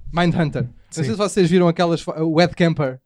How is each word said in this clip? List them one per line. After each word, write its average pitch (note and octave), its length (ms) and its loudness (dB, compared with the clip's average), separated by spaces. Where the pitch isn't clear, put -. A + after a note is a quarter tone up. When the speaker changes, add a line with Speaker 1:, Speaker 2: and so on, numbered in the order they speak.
Speaker 1:
Mindhunter. E3 520 0
Não B2 80 -10
sei D#3+ 140 -6
Speaker 2:
Sim. C3+ 60 -2
Speaker 1:
se G#3+ 60 -2
vocês F#3 340 0
viram F3+ 180 4
aquelas E3+ 320 0
fo-, - 120 -8
o D#3+ 280 0
Ed F3 140 2
Kemper D3 520 -2